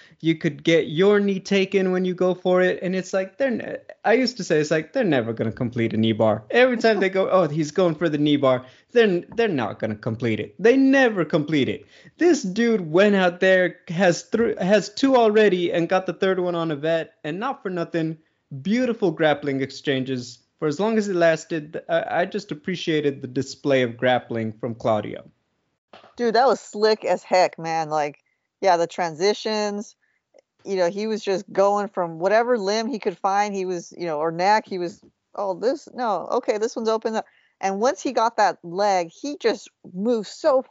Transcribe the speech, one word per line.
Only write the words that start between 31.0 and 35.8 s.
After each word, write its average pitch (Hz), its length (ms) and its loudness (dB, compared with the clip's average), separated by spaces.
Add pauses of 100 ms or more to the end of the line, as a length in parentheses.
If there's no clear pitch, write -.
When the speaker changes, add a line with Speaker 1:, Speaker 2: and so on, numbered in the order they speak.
Speaker 2:
was 214 160 -4
just 202 300 -2
going 202 360 2
from 170 300 -6
whatever 220 380 2
limb 214 300 -2
he 240 120 -6
could 180 200 -6
find, 202 360 0
he 190 120 -4
was, 180 320 -8
you 175 80 -6
know, 151 120 -4
or 160 140 -2
neck, 202 340 2
he 190 120 -8
was, 175 260 -8 (300)
"Oh, 196 180 -6
this, 208 400 -4